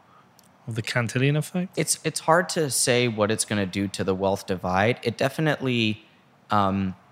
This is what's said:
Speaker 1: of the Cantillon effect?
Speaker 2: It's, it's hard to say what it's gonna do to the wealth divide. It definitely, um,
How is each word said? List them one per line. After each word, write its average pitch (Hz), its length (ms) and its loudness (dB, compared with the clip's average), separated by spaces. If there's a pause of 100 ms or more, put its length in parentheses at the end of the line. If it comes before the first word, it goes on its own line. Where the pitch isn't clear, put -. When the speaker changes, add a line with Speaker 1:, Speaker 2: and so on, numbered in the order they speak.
(680)
Speaker 1:
of 113 80 -8
the 110 80 -4
Cantillon 127 540 0
effect? 180 400 -4
Speaker 2:
It's, - 280 -2
it's 156 160 -4
hard 175 300 4
to 151 200 -2
say 123 380 2
what 107 220 2
it's 110 140 0
gonna 104 220 0
do 101 220 -2
to 98 160 -6
the 95 100 0
wealth 98 320 0
divide. 95 560 0
It 117 140 -2
definitely, 131 880 0 (460)
um, 98 440 2 (180)